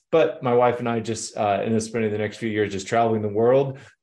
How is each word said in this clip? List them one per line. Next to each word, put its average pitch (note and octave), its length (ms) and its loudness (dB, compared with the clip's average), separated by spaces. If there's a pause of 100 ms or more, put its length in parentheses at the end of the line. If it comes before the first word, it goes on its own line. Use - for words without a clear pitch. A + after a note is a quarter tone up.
But - 320 2
my B2 120 0
wife A#2+ 260 4
and A#2+ 80 -4
I A#2 140 -2
just, A2 340 -8
uh, G2+ 260 0
ended A2+ 140 0
up G#2+ 60 2
spending A2 320 -4
the G#2 40 -4
next G#2+ 200 -4
few A#2 100 -6
years G#2+ 240 0
just G2 160 -6
traveling A2+ 340 2
the G#2+ 60 -4
world, B2+ 500 2 (260)